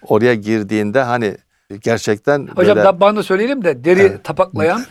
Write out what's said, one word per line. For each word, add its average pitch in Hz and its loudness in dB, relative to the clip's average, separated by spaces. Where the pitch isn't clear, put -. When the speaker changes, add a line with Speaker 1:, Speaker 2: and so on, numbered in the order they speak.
Speaker 1:
oraya 117 2
girdiğinde 107 -2
hani 120 -2
gerçekten 120 -2
Speaker 2:
Hocam 185 2
Speaker 1:
böyle 202 4
Speaker 2:
Dabbağ'ını 196 2
söyleyelim 226 -2
de 139 -2
deri 180 4
Speaker 1:
Evet. 196 2
Speaker 2:
tapaklayan, 180 -2